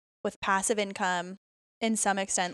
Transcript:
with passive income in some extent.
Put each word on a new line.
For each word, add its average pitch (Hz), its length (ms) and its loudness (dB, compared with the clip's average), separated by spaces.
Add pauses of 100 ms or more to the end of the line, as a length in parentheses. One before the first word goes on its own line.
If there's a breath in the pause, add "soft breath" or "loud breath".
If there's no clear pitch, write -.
(240)
with - 160 -4
passive 196 380 2
income 190 600 -2 (440)
in 226 140 2
some 196 240 2
extent. 190 340 0